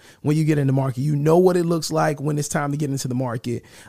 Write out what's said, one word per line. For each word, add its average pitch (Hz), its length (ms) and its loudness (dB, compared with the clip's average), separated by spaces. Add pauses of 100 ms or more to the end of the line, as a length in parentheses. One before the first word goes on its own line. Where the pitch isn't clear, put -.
(220)
when 151 140 2
you 160 80 2
get 151 140 2
in 139 80 0
the 135 60 2
market, 135 280 -2
you 151 140 -2
know 156 240 4
what 185 180 6
it 175 80 0
looks 170 260 -2
like 156 300 0
when 147 180 -2
it's 147 100 -6
time 143 220 -2
to 143 60 -2
get 147 140 -2
into 135 180 -4
the 123 60 -4
market, 120 500 -4 (240)